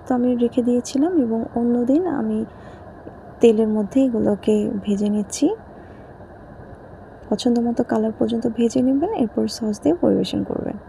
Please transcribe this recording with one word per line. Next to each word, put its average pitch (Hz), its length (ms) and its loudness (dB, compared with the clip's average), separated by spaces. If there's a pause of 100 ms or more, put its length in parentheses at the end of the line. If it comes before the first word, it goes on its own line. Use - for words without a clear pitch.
তো - 140 -12
আমি 247 100 2 (160)
রেখে 233 240 2
দিয়েছিলাম 269 440 0 (120)
এবং 226 160 0 (200)
অন্যদিন 240 420 2 (180)
আমি 220 180 -2 (1000)
তেলের 220 360 6
মধ্যে 214 300 0
এগুলোকে 214 480 2 (300)
ভেজে 208 300 0
নিচ্ছি। 208 320 0 (1800)
পছন্দ 233 280 2 (100)
মতো 240 240 0
কালার 220 280 0
পর্যন্ত 226 260 0 (140)
ভেজে 233 280 2
নেবেন, 285 260 2 (100)
এরপর 220 220 0 (120)
সস 214 260 -2
দিয়ে 311 200 2
পরিবেশন 196 460 2
করবেন। - 280 -4 (120)